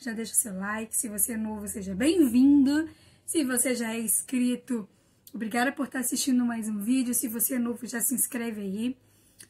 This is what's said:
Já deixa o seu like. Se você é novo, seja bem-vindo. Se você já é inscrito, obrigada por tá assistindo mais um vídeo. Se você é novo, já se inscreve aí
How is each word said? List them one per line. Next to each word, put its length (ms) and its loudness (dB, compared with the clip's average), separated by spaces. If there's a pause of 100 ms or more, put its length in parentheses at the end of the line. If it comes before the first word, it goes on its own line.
Já 100 -6
deixa 220 -6
o 20 -8
seu 240 0
like. 340 -6
Se 140 -2
você 240 -2
é 60 -4
novo, 280 -6
seja 300 -8
bem-vindo. 960 6 (360)
Se 200 0
você 280 0
já 200 -2
é 80 -4
inscrito, 840 -2 (460)
obrigada 380 -2
por 160 -6
tá 120 -8
assistindo 440 0
mais 240 -2
um 140 -4
vídeo. 320 0
Se 160 -2
você 260 -2
é 40 0
novo, 280 -4
já 140 -6
se 120 0
inscreve 460 -4
aí 380 -4 (520)